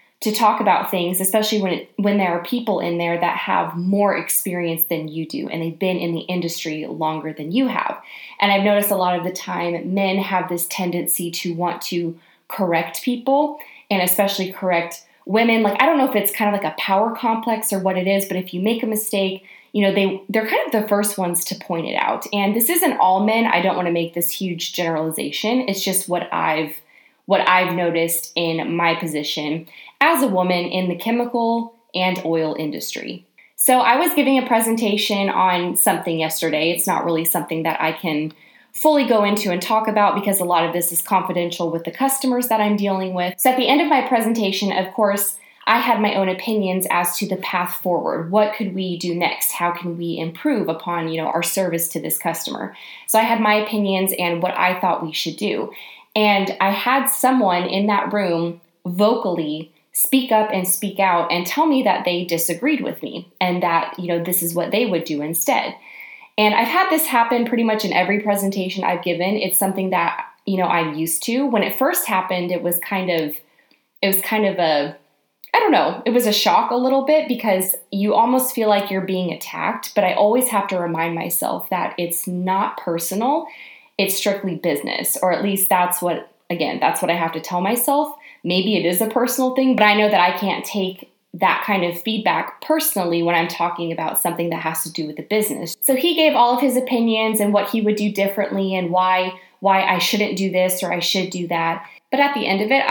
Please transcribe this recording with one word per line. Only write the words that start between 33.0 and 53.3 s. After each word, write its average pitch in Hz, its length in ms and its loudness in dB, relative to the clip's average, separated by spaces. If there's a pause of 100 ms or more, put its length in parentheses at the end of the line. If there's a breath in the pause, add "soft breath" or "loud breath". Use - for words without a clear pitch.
So - 240 4
I 233 180 6
was 320 180 2
giving 269 240 4
a - 100 0
presentation 220 800 2
on 180 480 2
something 170 420 0
yesterday. 160 540 0
It's 175 160 -2
not 180 160 0
really 165 200 0
something 165 380 -2
that 160 180 -2
I 160 120 0
can 156 400 -4 (400 soft breath)
fully 294 340 4
go 220 160 4
into 202 300 0
and 180 100 -2
talk 220 240 2
about 208 300 2
because 196 240 0
a 180 40 -2
lot 175 220 2
of 170 60 -4
this 175 180 -2
is 175 100 -2
confidential 175 720 -2
with 165 140 -4
the 165 80 -6
customers 254 560 0
that 220 120 4
I'm 208 160 2
dealing 190 380 -2
with. 180 240 -2
So 254 120 4
at 254 60 4
the 254 120 2
end 277 120 4
of 339 60 2
my 285 220 2
presentation, 220 640 0
of 185 220 -2
course, 202 420 0 (300 loud breath)
I 226 120 6
had 240 220 2
my 208 140 2
own 196 140 0
opinions 185 640 -2
as 175 280 0
to 196 100 -2
the 180 80 -4
path 180 380 -4
forward. 165 580 -2
What 214 220 2
could 190 200 -4
we 185 240 -4
do 175 160 -4
next? - 380 -2
How 175 180 -2
can 175 260 -6
we 170 220 -4
improve 170 500 -2
upon, 165 400 -4
you 160 120 -4
know, 156 80 -4
our 170 160 0
service 170 460 -2
to 202 100 -6
this - 180 -4
customer? - 560 -6 (320 loud breath)
So - 140 2
I - 20 6
had 226 180 2